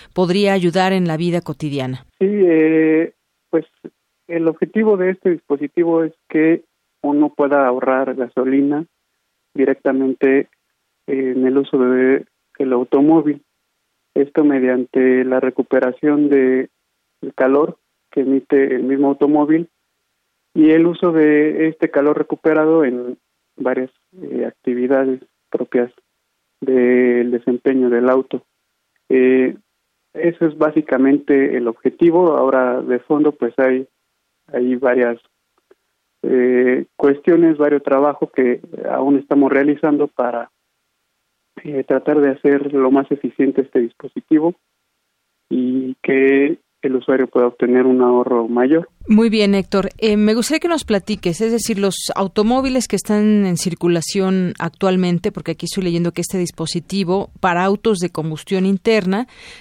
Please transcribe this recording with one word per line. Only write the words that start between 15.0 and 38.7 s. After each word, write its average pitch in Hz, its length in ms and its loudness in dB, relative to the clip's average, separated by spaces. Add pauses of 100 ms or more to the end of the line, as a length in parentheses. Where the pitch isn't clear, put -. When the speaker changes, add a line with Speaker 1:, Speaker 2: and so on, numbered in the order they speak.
Speaker 2:
la 127 160 -2
recuperación 131 880 0
de 131 400 2 (540)
el - 120 -12
calor 143 440 0 (320)
que 139 120 -2
emite 135 520 0
el 127 100 -2
mismo 139 240 0
automóvil 147 600 0 (840)
y 156 160 4
el 165 160 4
uso 175 260 0
de 156 560 2
este 160 220 -4
calor 147 280 0
recuperado 156 680 0
en 123 340 -6 (380)
varias, 127 340 -4 (320)
eh, 123 240 -8
actividades 131 720 -2 (300)
propias 123 420 -4 (680)
del 123 720 2
desempeño 127 600 -2
del 120 200 2
auto. 131 320 -2 (680)
Eh, 131 440 2 (600)
eso 165 320 -2
es 151 120 -6
básicamente 143 960 0
el 120 120 -4
objetivo. 165 680 0
Ahora, 127 440 0
de 127 200 -2
fondo, 147 320 0
pues, 123 260 -6
hay, 131 280 0 (680)
hay 127 240 -2
varias, 123 420 0 (1040)
eh, 127 600 0 (120)
cuestiones, 160 600 2
varios 147 260 0
trabajos 139 520 0
que 123 260 0 (300)